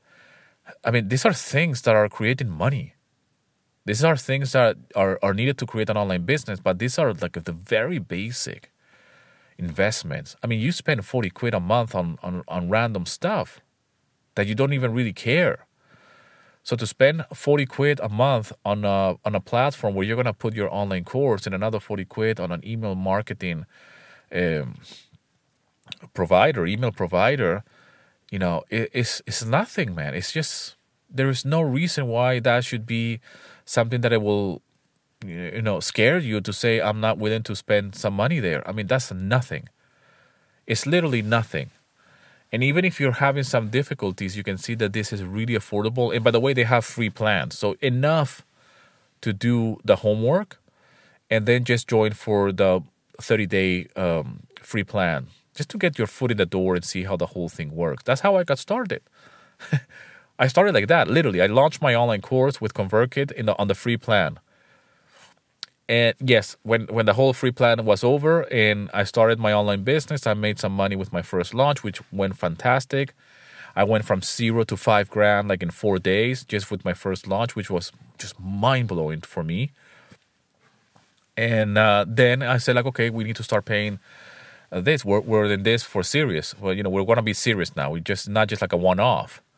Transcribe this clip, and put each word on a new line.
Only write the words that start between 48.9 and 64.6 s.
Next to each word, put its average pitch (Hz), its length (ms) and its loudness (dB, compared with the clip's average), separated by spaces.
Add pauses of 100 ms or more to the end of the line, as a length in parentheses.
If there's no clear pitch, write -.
to 110 120 -2
do 113 520 0
the 101 120 6
homework 113 640 0 (680)
and 110 160 2
then 120 180 4
just 120 240 0
join 110 240 4
for 101 400 2
the 92 300 4 (400)
thirty-day, 95 760 0
um, 85 480 -2 (180)
free 104 220 -4
plan, 85 440 -2 (280)
just - 140 -8
to - 80 -10
get 175 200 -2
your 110 100 0
foot 123 240 -4
in 107 60 -2
the 98 80 2 (120)
door 92 180 2
and 87 80 -2
see 92 200 -6
how 95 120 -4
the 85 120 -2
whole 85 220 -8
thing 76 260 -10
works. 80 280 -4
That's 131 180 0
how 196 140 4
I 185 80 2
got 143 160 -2
started. 220 420 -4 (720)
<laughs> - 680 -6
I 127 80 4
started 185 260 4
like 104 140 4
that, 143 200 4
literally. 113 340 2
I 95 40 8
launched 127 360 4
my 135 140 4
online 117 260 2
course 131 380 0
with 107 140 -4
ConvertKit 120 580 0
in 117 140 -8
the, 104 120 2
on 101 100 0
the 95 80 0
free 120 220 -2
plan. 87 420 0 (1500)